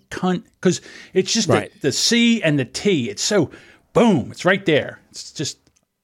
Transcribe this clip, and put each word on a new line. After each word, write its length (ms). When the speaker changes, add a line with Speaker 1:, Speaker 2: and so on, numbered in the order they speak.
Speaker 1:
cunt," 340
'cause 220
it's 180
just 180
Speaker 2:
Right. 220
Speaker 1:
the, 80
the 20
C 500
and 160
the 80
T. 420
It's 140
so, 300
boom, 380
it's 120
right 220
there. 340
It's 200
just, 280